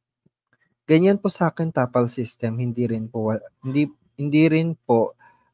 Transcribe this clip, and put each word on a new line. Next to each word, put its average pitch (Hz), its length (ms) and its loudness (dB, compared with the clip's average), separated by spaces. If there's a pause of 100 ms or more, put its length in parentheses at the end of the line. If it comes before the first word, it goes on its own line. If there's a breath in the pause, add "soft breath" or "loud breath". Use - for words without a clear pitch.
(880)
Ganyan 185 320 4
po 202 80 -2
sa 170 240 -2
akin, 165 160 -4
Tapal 123 400 0
system, 117 480 -6
hindi 120 320 -4
rin 113 160 -4
po 110 240 -4
wa-, 110 160 -4 (160)
hindi, 139 240 -2 (320)
hindi 151 320 2
rin 160 240 0
po 117 400 0 (400 soft breath)